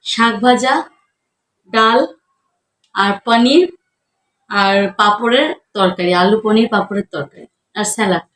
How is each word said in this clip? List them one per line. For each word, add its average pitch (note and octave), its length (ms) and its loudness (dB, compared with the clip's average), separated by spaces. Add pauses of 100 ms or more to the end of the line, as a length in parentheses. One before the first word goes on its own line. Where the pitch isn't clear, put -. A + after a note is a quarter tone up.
শাক A3+ 280 -2 (100)
ভাজা, B3 300 2 (960)
ডাল A3+ 280 2 (960)
আর G3 180 0 (120)
পনির B3 400 4 (840)
আর G3 260 0 (240)
পাঁপড়ের A#3 480 0 (280)
তরকারি, F#3 440 -2
আলু G#3 240 2
পনির A3 300 2
পাঁপড়ের G3 400 -4
তরকারি D3 320 -12 (320)
আর F#3+ 160 -4
স্যালাড। F#3+ 300 -2 (120)